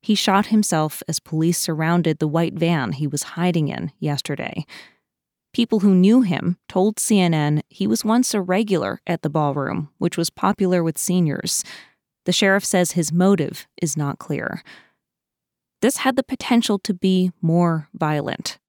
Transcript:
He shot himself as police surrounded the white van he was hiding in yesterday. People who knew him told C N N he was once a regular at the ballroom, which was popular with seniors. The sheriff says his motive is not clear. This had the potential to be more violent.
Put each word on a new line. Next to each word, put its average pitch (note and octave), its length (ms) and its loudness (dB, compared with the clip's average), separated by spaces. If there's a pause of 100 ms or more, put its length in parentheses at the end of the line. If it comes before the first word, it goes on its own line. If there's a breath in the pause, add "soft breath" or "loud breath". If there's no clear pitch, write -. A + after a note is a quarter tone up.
He G#3+ 120 0
shot G3 340 0
himself E3 600 0
as D#3+ 100 -6
police D#3+ 400 0
surrounded D#3+ 600 0
the D#3 100 0
white E3 240 0
van D#3+ 400 0
he C#3+ 140 -4
was C#3+ 160 -4
hiding E3+ 460 -2
in - 300 -6
yesterday. D3 680 -6 (880 loud breath)
People A3 260 0
who G3 140 6
knew G3+ 260 6
him F3+ 380 -2 (100)
told G3+ 300 0
C G#3 200 0
N F3 140 4
N D3+ 380 2
he - 160 -4
was A3 180 0
once A#3 300 2
a G3+ 80 0
regular F3+ 640 0
at E3+ 160 -4
the D3 80 -2
ballroom, D3 680 -2
which - 220 -2
was E3 100 -2
popular F#3 560 0
with D#3+ 140 -4
seniors. - 680 0 (640 loud breath)
The F3+ 60 0
sheriff G3 340 2
says F3+ 260 0
his D#3+ 220 -2
motive F3+ 520 2 (140)
is D#3+ 160 -2
not D3 220 -4
clear. - 440 -8 (1160 loud breath)
This B3 160 2
had C4 200 -2
the C4 60 0
potential A#3 580 0
to - 120 -6
be F#3 480 2
more E3 540 2
violent. - 640 -4 (100)